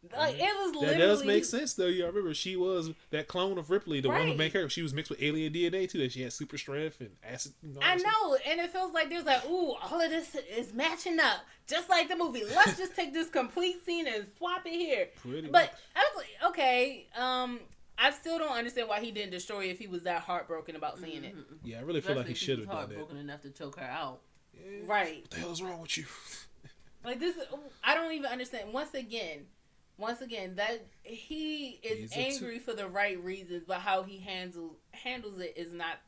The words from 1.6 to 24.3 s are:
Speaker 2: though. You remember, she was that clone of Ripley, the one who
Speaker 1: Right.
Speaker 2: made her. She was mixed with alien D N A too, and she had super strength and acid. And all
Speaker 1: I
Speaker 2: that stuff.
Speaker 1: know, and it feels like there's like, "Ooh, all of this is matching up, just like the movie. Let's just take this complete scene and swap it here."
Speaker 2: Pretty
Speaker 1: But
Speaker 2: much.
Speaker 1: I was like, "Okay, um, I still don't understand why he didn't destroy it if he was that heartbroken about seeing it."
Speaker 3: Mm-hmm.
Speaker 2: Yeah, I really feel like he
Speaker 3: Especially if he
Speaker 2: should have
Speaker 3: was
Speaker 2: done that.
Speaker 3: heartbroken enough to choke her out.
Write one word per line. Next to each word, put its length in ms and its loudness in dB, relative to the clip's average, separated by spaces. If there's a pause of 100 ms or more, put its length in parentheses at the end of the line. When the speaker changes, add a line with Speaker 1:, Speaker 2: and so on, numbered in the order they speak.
Speaker 2:
though. 100 2
You 220 2
remember, 260 0
she 220 -2
was 340 2 (220)
that 160 -2
clone 320 0
of 100 -8
Ripley, 320 2
the 80 4
one 120 4
who 80 4
Speaker 1:
Right. 80 2
Speaker 2:
made 160 2
her. 140 4
She 140 -2
was 140 0
mixed 160 -2
with 100 -4
alien 320 2
D 140 4
N 80 0
A 100 2
too, 160 0
and 100 2
she 120 -6
had 100 -6
super 240 -6
strength 440 -4
and 100 -12 (120)
acid. 380 -8
And 160 -12
all 60 -2
Speaker 1:
I 140 6
Speaker 2:
that 20 2
stuff. 140 2 (100)
Speaker 1:
know, 120 4 (120)
and 140 0
it 100 -2
feels 240 -2
like 160 2
there's 140 -2
like, 200 4
"Ooh, 280 2
all 280 -2
of 80 4
this 260 -4
is 380 -6
matching 460 0
up, 220 6 (260)
just 200 -2
like 220 6
the 60 0
movie. 300 0
Let's 340 8
just 160 -4
take 180 -2
this 160 0
complete 560 0
scene 220 0
and 180 -2 (140)
swap 260 -2
it 80 -6
here." 440 0
Speaker 2:
Pretty 320 -6
Speaker 1:
But 20 -4
Speaker 2:
much. 200 10 (240)
Speaker 1:
I 200 6
was 80 -8 (180)
like, 100 6
"Okay, 640 4
um, 440 -2 (420)
I 100 8
still 280 -4
don't 140 0
understand 340 -2
why 140 0
he 100 -6
didn't 200 -6
destroy 340 -4
it 60 -2
if 80 -8
he 80 -12
was 160 -6
that 180 0
heartbroken 560 -6
about 220 -6
seeing 260 -8
it." 100 -12
Speaker 3:
Mm-hmm. 200 -16 (120)
Speaker 2:
Yeah, 120 -8
I 20 -8
really 180 0
feel 160 0
like 120 -2
he 40 -4
Speaker 3:
Especially 0 -
if 80 -4
he 60 -2
Speaker 2:
should 140 0
have 80 -6
Speaker 3:
was 0 -
Speaker 2:
done 220 -4
that. 60 -10
Speaker 3:
heartbroken 220 -10
enough 240 -12
to 80 -14
choke 300 -12
her 60 -8
out. 360 -6 (320)